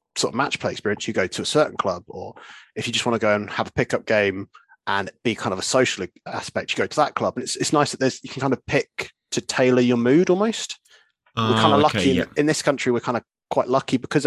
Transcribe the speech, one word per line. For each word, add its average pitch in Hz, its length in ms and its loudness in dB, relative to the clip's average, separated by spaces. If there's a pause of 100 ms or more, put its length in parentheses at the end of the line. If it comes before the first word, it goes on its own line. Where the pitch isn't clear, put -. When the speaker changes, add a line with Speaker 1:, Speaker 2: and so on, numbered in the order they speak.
(160)
Speaker 1:
sort - 180 -2
of 113 40 -6
match 135 220 -2
play 95 120 -4
experience, - 360 -4
you 113 60 -4
go 95 140 0
to - 160 -8
a - 20 -6
certain 147 320 0
club, 90 300 -2
or - 260 -14 (420)
if 123 120 -6
you 120 60 -4
just - 120 -2
wanna 117 140 0
go 104 160 4
and 104 160 -2
have - 160 -4
a - 60 -16
pickup - 340 -2
game 101 420 2 (380)
and 98 240 -2 (120)
be 113 120 0
kind 107 180 -4
of 92 60 -4
a 92 40 -6
social 123 420 0 (200)
aspect, - 460 -8
you - 60 -8
go 101 100 0
to - 100 -12
that 151 160 2
club. 101 240 -2
And 123 60 -6
it's, - 120 -8
it's - 160 -4
nice 147 200 2
that - 80 -8
there's, 131 240 0
you 127 60 -14
can - 120 -10
kind 135 100 0
of - 140 -4
pick - 460 -4 (200)
to - 80 -4
tailor 127 420 2
your 123 160 4
mood 139 320 4
almost. 202 500 -2 (580)
We're 110 160 2
kinda 110 220 4
Speaker 2:
Oh, - 20 6
Speaker 1:
lucky 151 220 4
Speaker 2:
okay, 90 120 4
Speaker 1:
in, - 60 4
Speaker 2:
yeah. - 80 0 (100)
Speaker 1:
in 147 120 2
this 156 160 0
country, 127 280 0
we're 120 80 2
kinda 120 240 -2 (280)
quite - 180 0
lucky 131 280 0
because 131 300 0